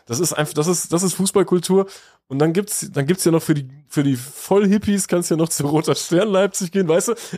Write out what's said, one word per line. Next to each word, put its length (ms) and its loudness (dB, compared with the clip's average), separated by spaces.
Das 140 -4
ist 120 0
einfach, 220 -2
das 140 0
ist, 240 -2
das 100 0
ist 120 -2
Fußballkultur. 720 2
Und 100 -4
dann 140 4
gibt's, 400 -4
dann 140 -2
gibt's 180 0
ja 80 4
noch 100 2
für 120 0
die, 140 -2
für 160 0
die 100 2
Vollhippies 920 0
kannst 220 -2
ja 60 2
noch 120 0
zu 180 -4
Roter 300 2
Stern 340 0
Leipzig 400 0
gehen, 160 0
weißt 220 2
du? 60 -2